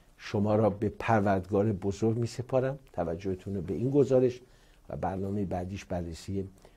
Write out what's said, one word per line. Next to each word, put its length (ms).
شما 360
را 160
به 180
پروردگار 840
بزرگ 440
می‌سپارم. 640
توجهتون 600
رو 80
به 120
این 160
گزارش 500
و 80
برنامه 480
بعدیش 400
بررسی 640